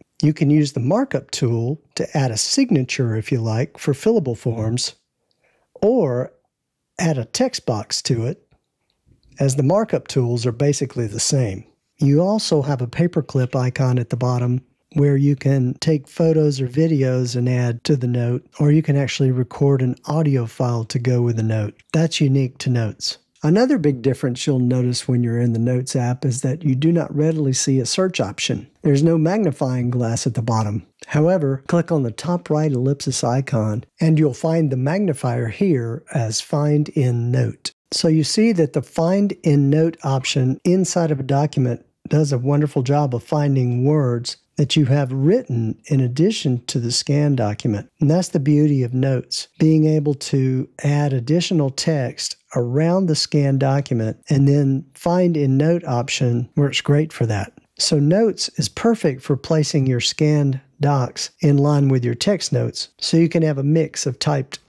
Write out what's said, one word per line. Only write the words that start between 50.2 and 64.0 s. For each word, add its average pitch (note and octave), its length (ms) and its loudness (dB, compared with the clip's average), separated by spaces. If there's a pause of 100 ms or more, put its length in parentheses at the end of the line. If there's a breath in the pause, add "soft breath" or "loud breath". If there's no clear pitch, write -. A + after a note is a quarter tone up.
add D3 280 0
additional C#3+ 580 0
text - 640 -4 (200)
around D#3 520 0
the D#3 80 0
scan C#3 420 0
document C3+ 720 -2
and C#3 180 4
then C#3 460 2
Find F3 420 0
in C3+ 220 2
Note E3 280 2
option B2 680 -2
works C#3+ 260 0
great D3+ 300 0
for - 140 -4
that. G#2 280 -4 (260)
So - 180 0
Notes F#3 600 2
is C3 120 -2
perfect F3+ 540 -2
for D3 120 -2
placing D3 520 0
your B2 140 0
scanned C#3+ 600 0 (180)
docs C#3 600 -2
in C#3+ 180 4
line C#3+ 300 2
with C3 180 2
your A#2+ 80 -2
text F3+ 400 -2
notes. A#2 360 -4 (100)
So - 180 0
you E3 120 4
can E3 120 0
have D3+ 160 0
a C3+ 60 -2
mix D3+ 420 0